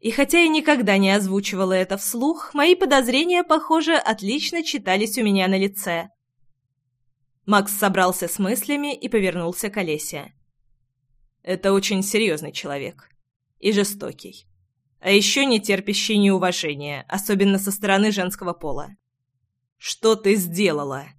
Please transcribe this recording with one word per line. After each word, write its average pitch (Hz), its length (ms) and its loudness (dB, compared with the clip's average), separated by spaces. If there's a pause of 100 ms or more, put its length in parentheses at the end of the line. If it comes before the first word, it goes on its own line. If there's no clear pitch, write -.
И 226 100 -4
хотя 277 300 2
я 339 80 6
никогда 294 500 2
не 196 120 4
озвучивала 196 600 0
это 185 240 0
вслух, 269 580 -4
мои 302 200 6
подозрения, 294 680 2
похоже, 320 540 2
отлично 269 640 -2
читались 208 560 -2
у 233 60 0
меня 196 240 2
на 190 100 2
лице. 185 520 -4 (1400)
Макс 202 260 2
собрался 185 560 0
с - 100 -8
мыслями 269 560 -2
и - 140 -10
повернулся 185 640 -2
к 202 60 -10
Олесе. 156 560 -6 (1080)
«Это 185 300 0
очень 196 300 2
серьезный 185 500 0
человек. - 580 -10 (480)
И 208 140 0
жестокий. - 760 -4 (540)
А - 100 -2
еще 202 340 4
не 240 160 2
терпящий 202 580 0
неуважения, 170 880 0
особенно 196 500 2
со 196 120 -4
стороны 202 420 2
женского 185 400 -4
пола». 147 380 -8 (840)
«Что - 400 0
ты 208 180 2
сделала?» 160 720 -2 (120)